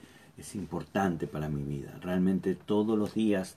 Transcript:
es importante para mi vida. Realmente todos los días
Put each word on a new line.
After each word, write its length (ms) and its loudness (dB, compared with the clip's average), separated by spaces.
es 180 -14
importante 720 -2
para 220 -4
mi 140 -2
vida. 400 -6
Realmente 520 2
todos 440 2
los 160 0
días 420 2